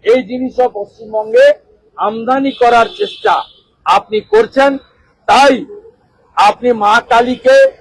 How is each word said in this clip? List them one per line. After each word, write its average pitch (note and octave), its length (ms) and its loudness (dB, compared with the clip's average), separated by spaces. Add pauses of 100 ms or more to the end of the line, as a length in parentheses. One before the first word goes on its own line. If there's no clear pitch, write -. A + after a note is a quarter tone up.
এই B3+ 200 0
জিনিসও B3 500 -6
পশ্চিমবঙ্গে A3 800 -2 (420)
আমদানি A3+ 560 -4
করার A#3+ 340 0 (120)
চেষ্টা F#3+ 460 -4 (420)
আপনি G3+ 360 -2
করছেন। C4+ 560 0 (480)
তাই B3+ 400 2 (720)
আপনি A3 380 0
মা A3 360 0
কালীকে B3+ 580 2 (140)